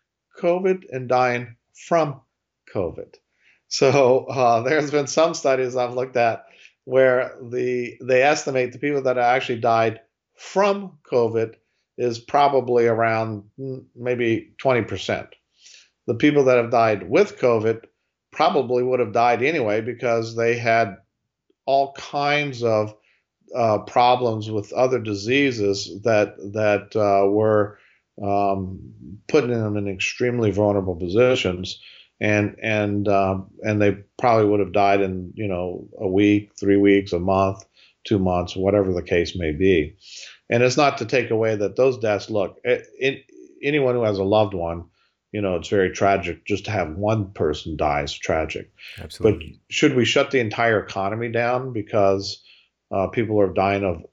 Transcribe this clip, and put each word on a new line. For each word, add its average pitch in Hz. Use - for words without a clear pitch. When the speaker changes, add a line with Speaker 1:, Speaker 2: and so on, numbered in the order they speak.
Speaker 1:
covid 185
and 127
dying 123
from 156
covid. -
So, 135
uh, 120
there's 147
been 143
some 165
studies 131
I've 123
looked 127
at 117
where 127
the, 123
they 127
estimate 135
the 127
people 143
that 127
actually 123
died 113
from 202
covid 113
is 120
probably 123
around, 113
mm, 131
maybe 120
twenty 123
percent. -
The 123
people 147
that 127
have 117
died 110
with 185
covid 113
probably 127
would 127
have 107
died 117
anyway 123
because 117
they 117
had 113
all 135
kinds 143
of, 107
uh, 113
problems 123
with 107
other 127
diseases 104
that, 104
that, 104
uh, 98
were, 104
um, 98
putting 127
them 110
in 101
extremely 113
vulnerable 98
positions. 92
And, 104
and, 104
um, 95
and 107
they 104
probably 113
would 104
have 90
died 101
in, 92
you 107
know, 90
a 107
week, 104
three 98
weeks, 101
a 87
month, 95
two 107
months, 90
whatever 95
the 87
case 85
may 82
be. 82
And 120
it's 127
not 143
to 120
take 117
away 110
that 101
those 127
deaths, 107
look, 98
a-, 120
in, 135
anyone 135
who 120
has 104
a 98
loved 101
one, 85
you 104
know, 95
it's 82
very 92
tragic. 92
Just 101
to -
have 85
one 104
person 78
die 73
is 71
tragic. -
Speaker 2:
Absolutely. -
Speaker 1:
But -
should 143
we 120
shut 139
the 135
entire 113
economy 101
down 120
because, 98
uh, 95
people 107
are 95
dying 98
of 87